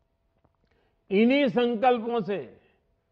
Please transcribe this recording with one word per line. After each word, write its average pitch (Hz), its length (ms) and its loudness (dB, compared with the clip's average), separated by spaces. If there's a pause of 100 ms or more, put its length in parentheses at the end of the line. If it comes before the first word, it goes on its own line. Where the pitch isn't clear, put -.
(1120)
इन्हीं 247 360 4
संकल्पों 240 760 0
से 160 360 -8 (540)